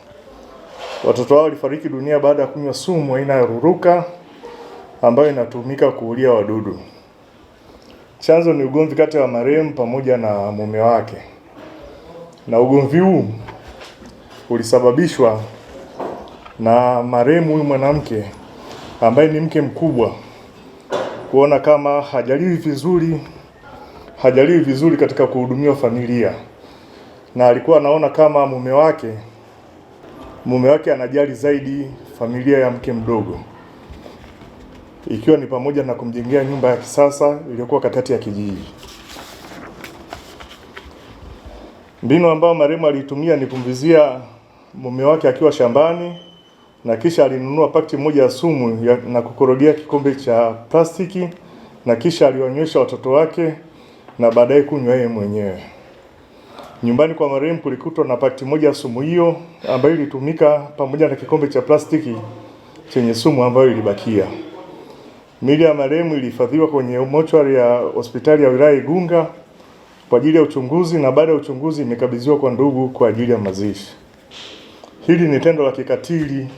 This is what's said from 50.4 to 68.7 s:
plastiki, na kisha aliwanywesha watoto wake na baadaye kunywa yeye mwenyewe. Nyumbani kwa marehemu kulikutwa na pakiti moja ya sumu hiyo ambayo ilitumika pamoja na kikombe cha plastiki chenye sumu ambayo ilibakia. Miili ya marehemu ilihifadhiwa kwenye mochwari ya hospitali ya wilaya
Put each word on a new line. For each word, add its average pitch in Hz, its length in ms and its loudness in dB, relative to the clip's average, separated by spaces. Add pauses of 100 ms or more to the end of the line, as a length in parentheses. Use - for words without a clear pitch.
plastiki, 170 600 -2 (560)
na 120 100 2
kisha 160 320 2
aliwanywesha 135 520 -2
watoto 123 320 -2
wake 160 420 0 (680)
na 117 120 4
baadaye 123 320 4
kunywa 135 320 -2
yeye 123 120 -2
mwenyewe. 104 560 -6 (1200)
Nyumbani 135 300 2
kwa 160 160 -2
marehemu 147 320 -2
kulikutwa 147 440 -4
na 127 120 -2
pakiti 127 280 -2
moja 151 220 0
ya 143 60 2
sumu 123 280 -8
hiyo 170 340 0 (340)
ambayo 135 260 2
ilitumika 147 640 0 (180)
pamoja 143 300 0
na 139 80 -2
kikombe 143 320 -2
cha 135 140 -2
plastiki 147 540 0 (760)
chenye 117 240 0
sumu 127 300 2
ambayo 123 280 6
ilibakia. 107 540 -2 (1160)
Miili 147 220 4
ya 156 100 6
marehemu 151 420 -2
ilihifadhiwa 131 520 -2
kwenye 127 320 -2
mochwari 143 560 2
ya 123 220 4
hospitali 123 640 0
ya 131 60 6
wilaya 135 280 4